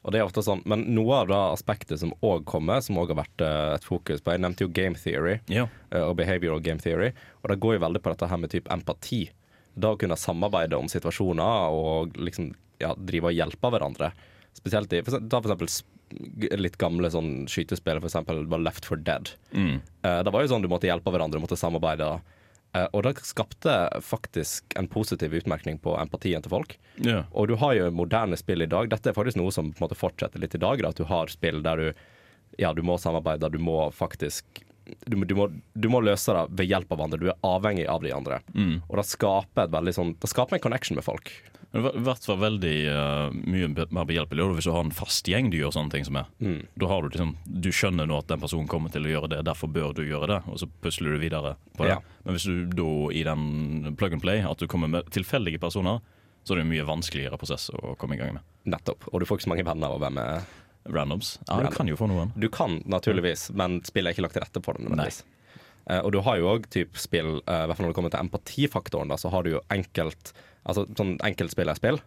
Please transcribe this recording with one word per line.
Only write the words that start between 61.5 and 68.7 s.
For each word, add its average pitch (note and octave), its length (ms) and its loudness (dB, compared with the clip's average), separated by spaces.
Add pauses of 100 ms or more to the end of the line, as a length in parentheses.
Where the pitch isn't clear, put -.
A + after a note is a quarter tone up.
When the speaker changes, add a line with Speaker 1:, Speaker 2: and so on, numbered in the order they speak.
Speaker 2:
du C3 60 2
Speaker 1:
Random. - 120 -2
Speaker 2:
kan D3 120 0
jo D2+ 80 0
få A2 120 0
noen. F#2 300 2
Speaker 1:
Du A2 100 2
kan, G2 300 0 (100)
naturligvis, F2+ 640 2
men F2+ 320 0
spillet F2+ 240 0
er E2+ 80 0
ikke F#2 80 0
lagt - 140 -2
til D#2 80 0
rette - 180 -6
for - 140 -4
dem A1+ 100 -6
Speaker 2:
Nei. - 80 0
Speaker 1:
nødvendigvis. - 260 -2 (640)
Eh, F2+ 160 2
og G2+ 80 2
du G2 80 4
har A2+ 160 4
jo F2 160 4
også A2+ 180 0
typ - 300 -2
spill, D#2+ 460 0
eh, E2 180 0
i - 20 0
hvert E2 120 -2
fall F2+ 80 0
når E2 80 0
det - 20 -2
kommer E2+ 160 0
til - 80 -2
empatifaktoren, F2 880 -2